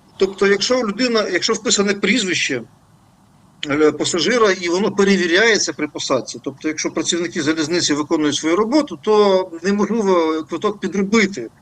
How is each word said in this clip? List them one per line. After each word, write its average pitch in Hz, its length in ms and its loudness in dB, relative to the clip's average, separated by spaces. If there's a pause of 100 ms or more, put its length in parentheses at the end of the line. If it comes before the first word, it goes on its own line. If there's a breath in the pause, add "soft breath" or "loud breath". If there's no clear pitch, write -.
(160)
Тобто, 196 300 0
якщо 202 280 2
людина, 226 540 0
якщо 185 240 -2
вписане 202 420 0
прізвище, 190 680 -2 (1080)
е, 151 220 4
пасажира, 180 580 0
і 185 180 -2
воно 185 240 0
перевіряється 190 800 2
при 151 160 -6
посадці, 127 560 -4
тобто, 139 240 -8
якщо 156 220 -6
працівники 170 520 -4
залізниці 151 520 0
виконують 151 400 0
свою 165 220 0
роботу, 220 460 0
то 202 480 4 (120)
неможливо 190 880 0
квиток 208 320 -4
підробити, 190 680 -2 (120)